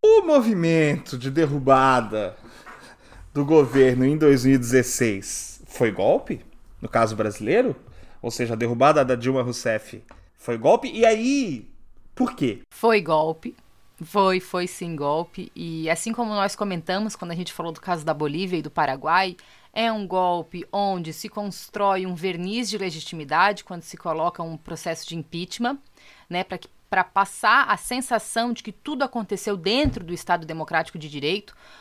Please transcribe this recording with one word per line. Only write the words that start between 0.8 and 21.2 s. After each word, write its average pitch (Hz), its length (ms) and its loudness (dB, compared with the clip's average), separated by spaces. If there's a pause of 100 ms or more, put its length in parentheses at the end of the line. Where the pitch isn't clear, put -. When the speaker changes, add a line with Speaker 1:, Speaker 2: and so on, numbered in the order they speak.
Speaker 1:
de 127 120 -6
derrubada 131 1040 2 (960)
do 143 140 0
governo 131 580 6
em 143 140 2
dois 139 280 6
mil 135 100 6
e - 20 4
dezesseis 120 1080 0
foi 117 240 0
golpe? 117 520 0 (380)
No 117 80 -10
caso 110 260 0
brasileiro? 110 600 0 (440)
Ou 117 120 -6
seja, 120 220 -4
a 113 40 -4
derrubada 127 480 4
da 127 80 0
Dilma 127 300 0
Rousseff 113 600 -6 (320)
foi 117 220 -6
golpe? 170 340 4
E 220 140 2
aí, 226 640 0 (460)
por 247 180 0
quê? 113 280 -2 (100)
Speaker 2:
Foi 226 280 2
golpe. 160 560 -2 (460)
Foi, 190 380 2
foi 180 260 -6
sim 170 300 -10
golpe. 156 600 -4
E 160 320 -8
assim 170 240 -2
como 220 220 -4
nós 202 220 -2
comentamos 196 600 -4
quando 170 160 -12
a 165 40 -8
gente 175 180 -8
falou 165 180 -8
do 156 100 -14
caso 170 220 -4
da 160 100 -2
Bolívia 156 440 -4
e 156 40 -2
do 147 100 -10
Paraguai, 165 640 0 (380)
é 226 180 -2
um 208 160 -6
golpe 175 640 -2
onde 190 420 -4
se 208 160 -12